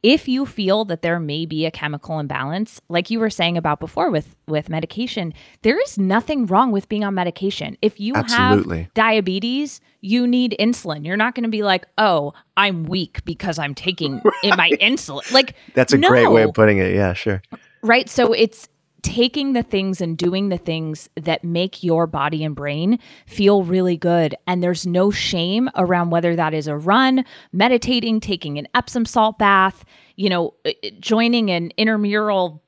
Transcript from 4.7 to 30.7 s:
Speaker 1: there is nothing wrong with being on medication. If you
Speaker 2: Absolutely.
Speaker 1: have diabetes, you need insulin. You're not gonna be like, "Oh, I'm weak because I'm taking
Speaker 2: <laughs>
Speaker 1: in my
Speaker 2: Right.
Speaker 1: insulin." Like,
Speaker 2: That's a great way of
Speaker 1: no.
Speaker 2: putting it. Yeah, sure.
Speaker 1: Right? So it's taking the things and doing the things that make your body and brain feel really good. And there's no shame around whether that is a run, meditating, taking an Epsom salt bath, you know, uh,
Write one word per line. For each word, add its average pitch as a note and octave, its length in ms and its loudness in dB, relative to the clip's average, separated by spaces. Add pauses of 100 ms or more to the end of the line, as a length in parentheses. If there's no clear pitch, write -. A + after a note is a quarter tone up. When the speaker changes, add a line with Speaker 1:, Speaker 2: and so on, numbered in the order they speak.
Speaker 1:
there B3+ 180 2
is C#5 160 -4
nothing A3 480 0
wrong G#3+ 260 2
with G3 160 -2
being G#3+ 160 -4
on G3 120 -4
medication. F3 680 -6
If G#3+ 180 0
you G#3+ 160 -6
Speaker 2:
Absolutely. A#3 680 2
Speaker 1:
have F2 100 -14
diabetes, A3 880 0 (200)
you A#3+ 240 0
need B3 340 2
insulin. F3+ 460 -2
You're F#3 120 -4
not A3+ 180 0
gonna A#3 140 -4
be G#3+ 140 -2
like, F#3 220 0 (120)
"Oh, E3 360 2 (220)
I'm F#3 300 0
weak F3+ 400 -6
because E3+ 340 -6
I'm C#3+ 160 -6
taking D#3 460 -6 (100)
Speaker 2:
<laughs> - 120 -10
Speaker 1:
in G3+ 80 2
my F3 200 2
Speaker 2:
Right. - 80 0
Speaker 1:
insulin." F#3+ 540 -2
Like, C4 220 2 (180)
Speaker 2:
That's B2+ 180 4
a C#3 60 6
great B2 340 6
way A2+ 120 8
of G#2 60 4
Speaker 1:
no. - 40 -2
Speaker 2:
putting G#2+ 240 6
it. F#2 180 2
Yeah, G2 180 2
sure. F#2+ 280 -4 (400)
Speaker 1:
Right? A#3 280 2
So A#3+ 220 2
it's - 380 0 (320)
taking C4 520 -2
the A#3 100 0
things F#3+ 380 -4
and E3 160 -4
doing F#3+ 320 -2
the F3+ 80 -2
things D#3+ 580 -6
that E3 260 -4
make E3+ 400 -4
your E3 240 2
body D3+ 380 -4
and D3+ 100 -4
brain D3+ 460 -2 (260)
feel G3+ 380 4
really F3+ 320 0
good. E3+ 400 0 (100)
And F3+ 160 -2
there's F3 240 -2
no F3+ 240 2
shame G3+ 680 -2
around F3 320 0
whether E3+ 260 2
that D#3 180 0
is D#3 140 -4
a D3 80 -4
run, B3 480 2 (300)
meditating, A#3 680 0
taking D#3 380 -6
an D3 180 -10
Epsom A#3+ 300 -2
salt A3 340 0
bath, G3 460 4 (320)
you G3 120 -2
know, F3 240 -2 (120)
uh, D3+ 60 0 (120)